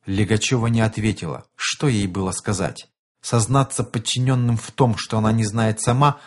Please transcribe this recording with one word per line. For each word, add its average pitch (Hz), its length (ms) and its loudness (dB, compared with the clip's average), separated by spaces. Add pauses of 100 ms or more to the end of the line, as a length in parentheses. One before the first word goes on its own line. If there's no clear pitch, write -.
Лигачёва 107 600 0
не 117 140 2
ответила. 104 760 -2
Что - 320 -4
ей 107 180 2
было 92 280 -4
сказать? - 580 -4 (340)
Сознаться 120 580 0
подчинённым 123 720 0
в - 140 -6
том, 120 280 2
что - 200 -4
она 110 140 2
не 110 140 2
знает 110 360 0
сама, 135 460 2